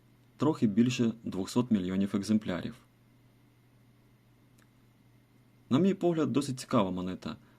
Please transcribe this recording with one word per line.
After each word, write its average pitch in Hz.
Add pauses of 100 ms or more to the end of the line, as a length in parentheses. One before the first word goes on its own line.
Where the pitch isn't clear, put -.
(360)
трохи 147
більше 117 (120)
двохсот 98
мільйонів 98
екземплярів. 98 (3000)
На 127
мій 185
погляд, 160
досить 135
цікава 101
монета. 90 (220)